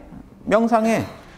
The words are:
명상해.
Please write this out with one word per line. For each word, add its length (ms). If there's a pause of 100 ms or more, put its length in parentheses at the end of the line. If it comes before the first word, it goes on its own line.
(440)
명상해. 600 (340)